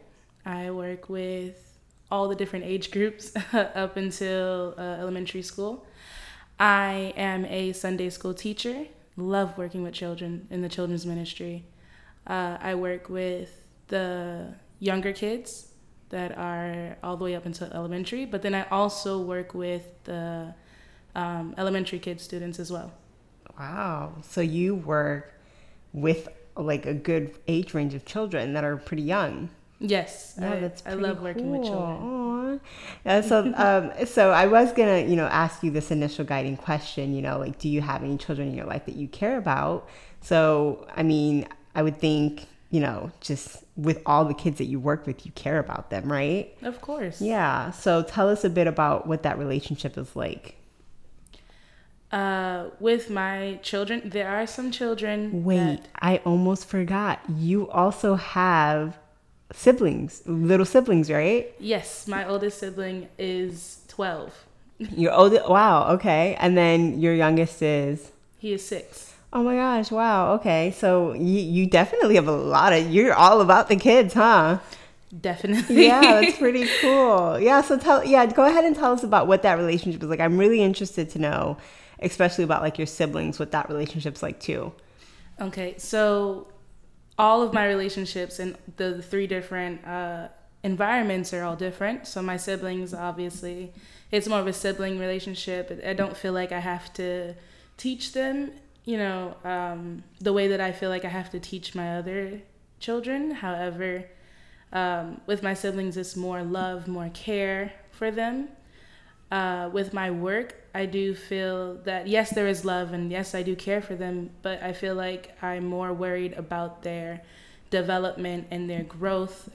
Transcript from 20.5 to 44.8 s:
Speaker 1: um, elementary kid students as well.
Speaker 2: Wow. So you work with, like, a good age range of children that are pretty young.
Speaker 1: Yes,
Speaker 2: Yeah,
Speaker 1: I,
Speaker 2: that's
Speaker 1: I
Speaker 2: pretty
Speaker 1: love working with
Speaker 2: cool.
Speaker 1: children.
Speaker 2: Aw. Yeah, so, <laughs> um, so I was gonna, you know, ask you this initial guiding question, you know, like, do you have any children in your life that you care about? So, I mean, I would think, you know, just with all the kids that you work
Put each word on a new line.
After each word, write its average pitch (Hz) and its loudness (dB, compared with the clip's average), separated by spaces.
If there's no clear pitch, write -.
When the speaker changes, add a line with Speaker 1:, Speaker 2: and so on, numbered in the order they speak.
Speaker 1:
um, 175 -8
elementary 190 -4
kid 175 -10
students 175 -12
as 165 -12
well. 170 -12
Speaker 2:
Wow. 160 -8
So - -4
you 175 0
work 151 -4
with, 160 0
like, 147 -4
a 147 -4
good 147 -4
age 170 -2
range 143 -2
of 135 -10
children 170 -6
that 151 -2
are 147 -2
pretty 151 -8
young. 170 -4
Speaker 1:
Yes, - -4
Speaker 2:
Yeah, 196 -4
Speaker 1:
I, 185 -4
Speaker 2:
that's 175 -8
Speaker 1:
I 196 -12
Speaker 2:
pretty 196 -4
Speaker 1:
love 185 -4
working 233 -6
with 269 -4
Speaker 2:
cool. 220 -4
Speaker 1:
children. 175 -4
Speaker 2:
Aw. 247 -6
Yeah, 202 2
so, 220 2
<laughs> 196 2
um, - -2
so 190 6
I 180 6
was 240 6
gonna, 202 4
you 165 2
know, 156 2
ask - 0
you 165 0
this 151 -2
initial 147 -2
guiding 135 -4
question, 143 -4
you 139 -4
know, 135 -4
like, 135 -6
do 156 -4
you 147 0
have 139 -4
any 139 -2
children 139 -6
in 131 -8
your - -8
life - -8
that - -10
you 143 -8
care 240 -4
about? 147 -2
So, 156 2
I 160 -2
mean, 151 2
I 156 2
would 156 0
think, 151 0
you 160 4
know, 139 -2
just - -8
with 156 0
all 147 6
the 147 0
kids 147 -4
that 127 -4
you 131 -4
work 147 -2